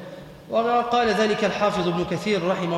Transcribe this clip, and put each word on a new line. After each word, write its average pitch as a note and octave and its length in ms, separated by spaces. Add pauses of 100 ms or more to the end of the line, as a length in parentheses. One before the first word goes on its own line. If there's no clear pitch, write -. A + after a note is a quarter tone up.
(500)
وقال A#3+ 580
ذلك G#3+ 360
الحافظ F#3+ 440
ابن F3 160
كثير F3 440
رحمه F3+ 300